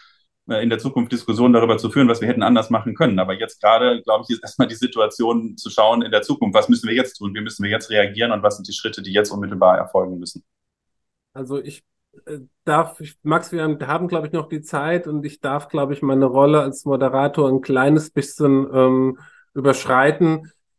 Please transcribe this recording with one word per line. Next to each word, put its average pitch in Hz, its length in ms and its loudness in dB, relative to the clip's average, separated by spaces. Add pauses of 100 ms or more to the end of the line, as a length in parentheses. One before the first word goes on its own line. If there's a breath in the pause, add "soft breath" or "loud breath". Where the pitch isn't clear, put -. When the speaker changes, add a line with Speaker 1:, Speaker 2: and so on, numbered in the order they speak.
(480 soft breath)
Speaker 1:
äh, 110 140 -2
in 117 80 0
der 113 80 0
Zukunft 120 340 -4
Diskussionen 120 420 2
darüber 113 240 4
zu 110 120 -6
führen, 110 180 4
was 117 120 0
wir 107 80 -2
hätten 117 140 -2
anders 110 280 2
machen 110 240 -2
können. 101 240 0
Aber 92 160 -2
jetzt 110 260 -10
gerade, 113 420 2
glaube 110 240 0
ich, 120 80 -4
ist - 80 -8
erstmal - 260 -2
die 113 60 -12
Situation 113 840 -2
zu - 140 -12
schauen 113 320 2
in 113 80 -8
der 107 120 2
Zukunft, 113 320 -2
was 107 140 4
müssen 117 200 2
wir 113 60 -2
jetzt 127 200 -2
tun, 101 200 -10
wie 107 60 -8
müssen 107 220 -10
wir 101 80 -2
jetzt 110 200 -4
reagieren 107 420 0
und 101 100 -4
was 104 140 0
sind 95 100 -16
die 92 60 -14
Schritte, 104 300 -8
die 92 100 -12
jetzt 104 180 2
unmittelbar 95 480 2
erfolgen 90 400 -4
müssen. - 260 -14 (880)
Speaker 2:
Also 135 300 -8
ich, 151 200 -18 (440)
äh, 156 120 -12 (260)
darf, 160 360 0
ich, 151 220 -18
Max, 165 300 -2
wir 170 100 -4
haben, 156 240 -2
haben, 165 220 -2
glaube 165 180 -4
ich, 156 60 -14
noch 160 160 -6
die 151 140 -10
Zeit 165 440 -4
und 151 200 -6
ich - 140 -16
darf, 143 280 -4
glaube 143 240 -2
ich, 139 100 -8
meine 135 240 2
Rolle 139 340 6
als 135 240 -4
Moderator 135 640 0
ein 131 120 2
kleines 143 500 2
bisschen, 139 640 0
ähm, 131 460 2 (340 soft breath)
überschreiten. 147 1000 2 (260)